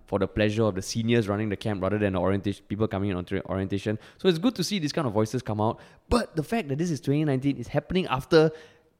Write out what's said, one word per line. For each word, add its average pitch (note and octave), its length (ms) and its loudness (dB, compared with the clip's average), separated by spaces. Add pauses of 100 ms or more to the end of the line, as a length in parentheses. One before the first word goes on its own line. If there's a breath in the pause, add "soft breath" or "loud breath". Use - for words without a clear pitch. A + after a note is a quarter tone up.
for G2 140 -2
the F#2+ 80 2
pleasure G#2+ 340 2
of G#2 140 2
the F#2+ 60 -2
seniors A2+ 460 0
running G#2 200 0
the G2 80 -2
camp G#2 260 -4
rather G2 160 0
than G2+ 140 2
the F2+ 80 0
orientation, F#2+ 480 0
people G#2+ 180 0
coming G2+ 240 -2
in F2+ 60 -2
on F2+ 80 -4
tra-, F#2+ 220 -4
orientation." G2 520 -2 (200 loud breath)
So F#3+ 100 0
it's E3 100 4
good A#3+ 160 0
to F#3+ 80 -4
see G3+ 160 -4
these D3 140 -4
kind D#3+ 160 -2
of G2+ 40 -2
voices A2 300 0
come G#2+ 180 -4
out. A2+ 200 0 (280 loud breath)
But A3 280 0
the D3+ 80 -2
fact A3 240 -4
that C3+ 100 -4
this F3 140 -2
is C3 80 -4
twenty D3 240 0
nineteen C#3 320 0
is A#2+ 100 -10
happening E3+ 400 -2
after D#3 460 4 (480 loud breath)